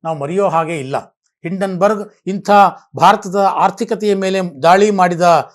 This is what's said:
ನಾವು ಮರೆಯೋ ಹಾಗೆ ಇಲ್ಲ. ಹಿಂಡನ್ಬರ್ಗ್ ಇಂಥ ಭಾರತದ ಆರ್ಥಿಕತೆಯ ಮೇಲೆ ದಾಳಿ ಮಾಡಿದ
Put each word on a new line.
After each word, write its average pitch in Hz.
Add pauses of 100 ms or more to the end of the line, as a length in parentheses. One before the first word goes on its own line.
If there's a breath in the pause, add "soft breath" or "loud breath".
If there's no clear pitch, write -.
ನಾವು 160
ಮರೆಯೋ 165
ಹಾಗೆ 160
ಇಲ್ಲ. 135 (460)
ಹಿಂಡನ್ಬರ್ಗ್ 196 (140 soft breath)
ಇಂಥ 190 (460 loud breath)
ಭಾರತದ 196
ಆರ್ಥಿಕತೆಯ 196
ಮೇಲೆ 190
ದಾಳಿ 196
ಮಾಡಿದ 175